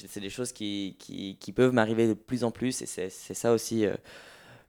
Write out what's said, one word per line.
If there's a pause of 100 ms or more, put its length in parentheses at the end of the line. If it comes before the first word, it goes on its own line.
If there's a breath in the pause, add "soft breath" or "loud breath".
c'est
des
choses
qui,
qui,
qui
peuvent
m'arriver
de
plus
en
plus.
Et
c'est,
c'est
ça
aussi,
euh... (760 loud breath)